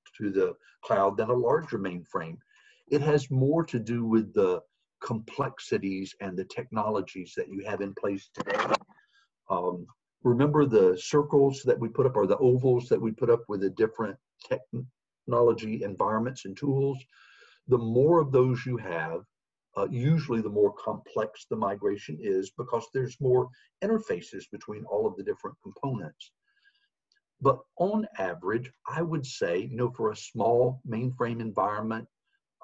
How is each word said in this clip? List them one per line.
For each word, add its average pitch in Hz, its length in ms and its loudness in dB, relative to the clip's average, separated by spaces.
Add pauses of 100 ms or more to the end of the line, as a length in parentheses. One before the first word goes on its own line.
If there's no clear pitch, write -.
(180)
to 104 140 -2
the 92 220 2 (300)
cloud 98 320 2
than 110 140 0
a 123 40 2
larger 123 460 0
mainframe. 87 580 -8 (520)
It 147 120 2
has 147 300 2
more 135 340 4
to 123 140 -4
do 113 260 -2
with 110 280 2
the 92 280 4 (400)
complexities 104 1160 -4
and 92 180 -8
the 92 80 -4
technologies 104 920 -6
that 90 100 -4
you 95 180 -10
have 101 140 -6
in 98 160 -6
place 101 380 -6
today. - 400 -2 (760)
Um, 90 360 -4 (380)
remember 143 420 4
the 95 320 6
circles 147 680 2
that 120 140 2
we 117 120 -4
put 131 160 0
up, 123 100 2
or 104 100 4
the 98 120 2
ovals 127 500 4
that - 140 2
we 110 100 -2
put 113 180 -2
up 117 200 4
with 101 100 -4
the 95 120 0
different 110 440 -2 (320)
technology 120 1400 -2
environments 107 600 -2
and 98 100 -10
tools? 135 480 -2 (640)
The 123 100 6
more 127 420 4
of 139 120 0
those 127 340 4
you 123 120 -2
have, 82 460 -6 (540)
uh, - 120 0
usually 127 520 2
the 104 80 -4
more 101 240 4
complex - 760 -6
the 120 60 -2
migration 101 640 -2
is, 98 380 -2
because 120 360 -4
there's 127 260 -4
more 127 300 4 (340)
interfaces 196 680 -4
between 104 340 -12
all 104 200 0
of 98 120 -2
the 98 60 -10
different 113 400 -8
components. 101 680 -8 (1120)
But 135 180 4 (180)
on 214 300 0 (100)
average, 95 540 -4 (160)
I 156 140 -4
would 156 240 -4
say, 90 340 -2
you 123 160 -6
know, 123 160 -2
for 107 200 -2
a 107 40 -8
small 120 720 0
mainframe 117 540 -2
environment, 107 640 -2 (560)